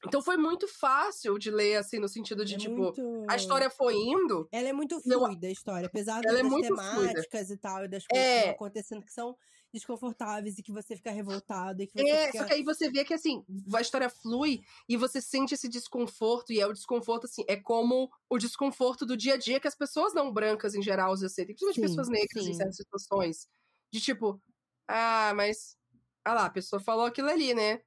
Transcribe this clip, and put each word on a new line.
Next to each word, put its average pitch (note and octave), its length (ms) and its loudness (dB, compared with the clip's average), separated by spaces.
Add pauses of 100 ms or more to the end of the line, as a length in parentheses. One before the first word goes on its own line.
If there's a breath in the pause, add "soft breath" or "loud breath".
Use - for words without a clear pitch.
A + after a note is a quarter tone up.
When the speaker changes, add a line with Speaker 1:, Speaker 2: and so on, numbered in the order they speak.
Speaker 1:
Então C#4 180 2
foi F4+ 140 2
muito E4+ 300 2
fácil C4+ 720 2
de G#3 120 -4
ler, G#3 260 4
assim, G#3 220 -2
no G3+ 100 -2
sentido G#3 360 -6
de, G3+ 100 -4
Speaker 2:
É - 20 -4
Speaker 1:
tipo, A3 400 -2
Speaker 2:
muito C4+ 40 -4 (260)
Speaker 1:
a G#3+ 100 2
história C4 320 2
foi B3 260 2
indo A#3 560 2
Speaker 2:
Ela B3 180 -2
é C4+ 40 0
muito D4 320 -2
Speaker 1:
e B3 80 4
eu B3 80 6
Speaker 2:
fluida, F#3+ 260 0
a F#3 40 -2
história. F#3 360 -6
Apesar A3 360 -4
Speaker 1:
Ela A3+ 160 4
é C4 40 4
Speaker 2:
das - 0 -
Speaker 1:
muito D4 340 2
fluida. - 480 0
Speaker 2:
temáticas G3+ 240 -6
e G3+ 80 -8
tal, G3 280 -6
e - 40 -8
das F#3+ 180 -8
coisas B3+ 240 6
que A#3+ 80 6
Speaker 1:
É. - 20 6
Speaker 2:
vão F#3 100 4
acontecendo G#3 540 -8
que - 80 -20
são A#3+ 220 -8 (380 soft breath)
desconfortáveis G#3+ 840 -6
e G#3 60 -12
que - 80 -12
você G#3 240 -10
fica G#3+ 160 -10
revoltado G3 680 -6
e G3 60 -6
que - 80 -14
você C#4+ 220 4
Speaker 1:
É, D4+ 120 4
Speaker 2:
fica B3+ 40 -6
Speaker 1:
só A3 100 -2
que - 100 2
aí D4+ 80 2
você D#4 300 0
vê C#4 140 0
que, E4 80 -2
assim, D#4 320 -2 (280)
a A3+ 60 4
história A#3+ 300 0
flui B3 500 -2 (280 loud breath)
e A#3 100 0
você B3+ 240 0
sente C4+ 320 0
esse C4 160 -4
desconforto, A#3+ 800 -2
e G#3+ 80 2
é G3+ 80 4
o G#3+ 60 -2
desconforto, A#3 520 -2
assim, - 220 -6
é G3 80 2
como A#3+ 540 2 (200 soft breath)
o B3+ 80 2
desconforto B3+ 680 0
do B3 100 -2
dia B3 200 2
a - 20 0
dia B3+ 240 0
que D4+ 60 0
as C#4+ 80 -4
pessoas D4+ 380 0
não C#4+ 200 2
brancas, G#3+ 420 0
em G3+ 60 -2
geral, F#3+ 320 2
às F#3+ 80 -2
vezes F#3+ 140 -4
sentem, G3 200 -4
principalmente F#4 240 0
Speaker 2:
Sim, - 0 -
Speaker 1:
pessoas G#3+ 300 0
negras G#3 380 0
em F3 60 -2
Speaker 2:
sim. - 0 -
Speaker 1:
certas F#3+ 220 -4
situações. G3 720 -4 (460)
De, A3 80 -4
tipo, G#3+ 400 -2 (460)
"Ah, A3 480 2
mas, G#3 420 -2 (460)
ah A3 100 0
lá, G#3+ 120 2
a F3 40 0
pessoa F#3+ 300 -4
falou A3+ 260 2
aquilo C4+ 240 0
ali, D4 240 2
né? A3 340 2